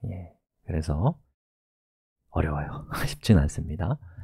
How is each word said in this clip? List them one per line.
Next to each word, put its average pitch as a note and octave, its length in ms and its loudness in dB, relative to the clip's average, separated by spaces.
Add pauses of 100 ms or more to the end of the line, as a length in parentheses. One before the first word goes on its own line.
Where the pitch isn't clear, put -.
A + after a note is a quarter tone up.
예. F#2 280 -8 (320)
그래서 E2 540 0 (1080)
어려워요. D2+ 580 -2 (100)
<laughs> - 100 -2
쉽진 - 320 4
않습니다. D#2 580 0 (260)